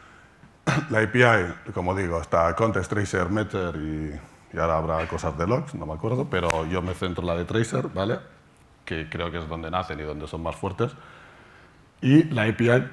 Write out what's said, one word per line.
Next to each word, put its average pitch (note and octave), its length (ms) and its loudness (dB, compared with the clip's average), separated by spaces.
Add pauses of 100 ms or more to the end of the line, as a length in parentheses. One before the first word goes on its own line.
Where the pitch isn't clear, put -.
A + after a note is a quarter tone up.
(680)
<clears throat> C#3 240 0
La A2 100 4
A G#2+ 100 2
P B2 100 4
I, G#2 520 4
como F#2 220 -2
digo, E2+ 260 -2
está E2+ 340 2
Context, G2+ 360 0
Tracer, F#2+ 400 0
Meter G2 460 -2
y, D#2 800 -8
y E2 40 -6
ahora E2 180 2
habrá D#2+ 320 0
cosas D#2+ 300 -6
de E2+ 80 -2
logs, B2 280 -2
no D#2 120 -10
me D#2 80 -8
acuerdo, B2 340 -4
pero E2 380 0
yo F2+ 160 0
me F#2 100 -4
centro F2+ 300 -4
en F2 60 -2
la E2+ 80 2
de F2 100 -2
Tracer, A#2 420 0
¿vale? G2+ 300 -2 (640)
Que D#2+ 240 -6
creo E2 220 -4
que E2 80 -6
es D#2+ 100 -6
donde E2 220 -8
nacen F2 280 -4
y D2+ 40 -8
donde D2+ 240 -8
son E2 160 -8
más E2 140 -4
fuertes. G2+ 360 -2 (1080)
Y D3 220 8
la C#3+ 180 0
A G#2+ 120 2
P A2+ 100 2
I B2+ 280 4